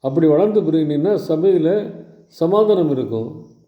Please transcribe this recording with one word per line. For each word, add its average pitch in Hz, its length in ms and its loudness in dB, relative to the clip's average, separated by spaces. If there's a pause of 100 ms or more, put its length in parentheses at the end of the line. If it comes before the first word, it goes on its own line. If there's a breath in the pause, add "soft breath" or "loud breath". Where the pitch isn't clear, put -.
அப்படி 143 260 0
வளர்ந்து 196 340 2
பெருகினீங்கன்னா 156 540 0
சபையில் 175 760 0 (340)
சமாதானம் 185 640 0
இருக்கும். 113 560 -6 (220)